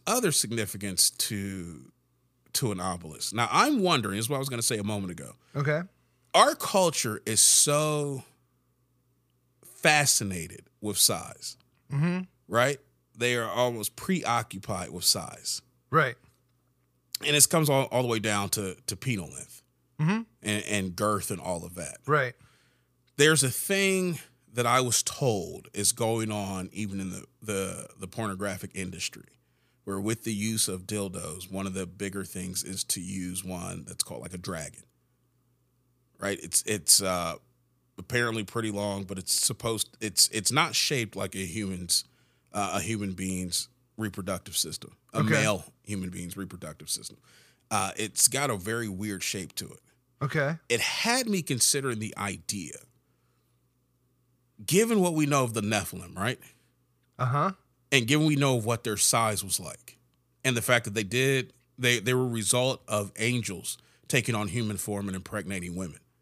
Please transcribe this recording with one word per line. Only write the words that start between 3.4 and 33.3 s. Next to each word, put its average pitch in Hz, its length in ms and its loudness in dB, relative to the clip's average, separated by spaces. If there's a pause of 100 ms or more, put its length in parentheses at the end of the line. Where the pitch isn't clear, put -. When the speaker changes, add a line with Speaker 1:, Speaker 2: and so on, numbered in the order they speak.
Speaker 1:
I'm 233 320 4
wondering, 123 320 2
this 110 120 -2
is 127 40 -4
what 143 60 0
I - 20 -2
was 139 100 -4
gonna 120 140 -4
say 110 160 0
a 101 60 -4
moment 101 260 -2
ago. 80 220 -12 (240)
Speaker 2:
Okay. 147 260 0 (500)
Speaker 1:
Our 240 220 8
culture 156 720 2
is 110 140 4
so 147 840 4 (1400)
fascinated 98 960 2 (180)
with 104 180 -4
size, - 580 0 (360)
Speaker 2:
Mm-hmm. 175 280 0 (260)
Speaker 1:
right? 127 320 2 (380)
They 123 200 2
are 113 140 -2
almost 117 460 0
preoccupied 113 920 -2
with 90 140 -10
size. - 560 0 (300)
Speaker 2:
Right. 139 240 2 (1120)
Speaker 1:
And 147 80 4
this 143 120 8
comes 160 220 4
all, 135 180 4
all 123 160 2
the 120 60 2
way 113 120 2
down 101 300 0
to, 95 260 -4 (100)
to 98 100 -6
penile 95 380 -4
length - 280 -18 (380)
Speaker 2:
Mm-hmm. 190 200 2 (220)
Speaker 1:
and, 104 240 -2
and 95 300 -2
girth 104 360 0
and 90 80 -6
all 87 260 -6
of 87 80 -14
that. 82 320 -10
Speaker 2:
Right. 135 280 0 (800)
Speaker 1:
There's 151 260 8
a 131 80 2
thing 190 680 0 (360)
that 120 120 0
I 123 140 6
was 123 220 2
told 101 720 -2
is 101 180 2
going 113 400 0
on 98 400 -4
even 98 280 -6
in 95 100 -4
the, 92 140 -12 (180)
the, 98 440 -4 (140)
the 95 80 -8
pornographic 98 640 -4
industry, 90 520 -8 (580)
where 98 160 -4
with 110 240 -2
the 113 80 -2
use 107 360 0
of 92 180 -6
dildos, 92 640 -6
one 95 140 -6
of 95 80 -8
the 95 120 -4
bigger 98 380 -8
things 92 400 -8
is 95 200 -6
to - 160 -4
use 92 440 -6